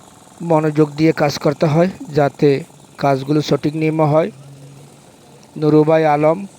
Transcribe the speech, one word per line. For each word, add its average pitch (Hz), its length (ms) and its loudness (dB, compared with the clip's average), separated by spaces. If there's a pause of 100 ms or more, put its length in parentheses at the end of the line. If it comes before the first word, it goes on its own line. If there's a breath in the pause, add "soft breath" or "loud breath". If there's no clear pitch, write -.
(420)
মনোযোগ 156 460 0 (100)
দিয়ে 160 140 2
কাজ 147 260 -2
করতে 156 280 -2
হয়, 170 240 2 (280)
যাতে 143 460 0 (340)
কাজগুলো 139 440 -2
সঠিক 147 380 -4
নিয়মে 156 240 -2
হয়। 156 260 0 (1300)
নুরুবাই 151 440 4
আলম 156 420 0 (120)